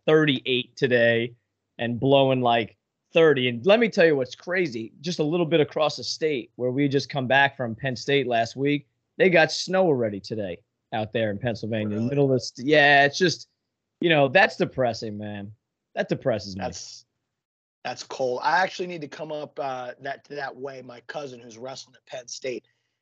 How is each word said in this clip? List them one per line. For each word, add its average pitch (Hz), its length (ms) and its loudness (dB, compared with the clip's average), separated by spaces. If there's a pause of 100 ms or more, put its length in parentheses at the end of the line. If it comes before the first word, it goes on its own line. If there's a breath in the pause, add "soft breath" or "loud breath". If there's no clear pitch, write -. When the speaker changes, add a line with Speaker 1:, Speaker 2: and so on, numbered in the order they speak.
Speaker 1:
thirty-eight 131 720 2
today 120 580 2 (420)
and 117 220 -4
blowing, 135 400 4
like, 120 380 0 (360)
thirty. 135 360 4
And 120 160 -6
let 208 160 6
me 226 80 2
tell 180 160 4
you 160 100 6
what's 127 200 -4
crazy. 151 680 -6
Just 165 180 -6
a 160 40 2
little 170 220 0
bit 156 140 2
across 147 380 0
the 123 80 -12
state 151 500 -4
where 127 160 -4
we 143 160 0
just 135 220 -2
come 135 180 -6
back 135 300 2
from 117 180 -4
Penn 127 220 -6
State 139 280 0
last 117 300 -2
week, 143 320 -2 (300)
they 180 120 4
got 160 220 4
snow 185 340 -2
already 117 360 0
today 98 380 -8 (340)
out 107 180 -4
there 113 180 0
in 101 80 -6
Pennsylvania. 107 600 -4
Speaker 2:
Really? 113 100 -2
Speaker 1:
Middle 139 200 2
of 135 40 2
the 127 80 2
st-, 123 260 -12
yeah, 143 380 6
it's 143 140 2
just, - 320 -2 (500)
you 170 80 0
know, 147 220 4
that's 190 260 4
depressing, 117 640 -4
man. 104 340 -12 (420)
That - 140 -4
depresses 101 480 -4
me. 101 60 -8
Speaker 2:
That's, - 400 -12 (840)
that's 127 180 -10
cold. 127 400 -4
I 165 220 2
actually - 240 -6
need 175 140 -10
to 147 60 -12
come 156 240 -12
up, 151 300 -12
uh, 127 300 -8 (100)
that, - 300 -10
that 139 240 -10
way. 131 260 -12
My 120 200 -18
cousin 131 380 -12
who's 120 160 -20
wrestling 131 400 -14
at - 120 -20
Penn 127 200 -16
State, - 380 -8 (360)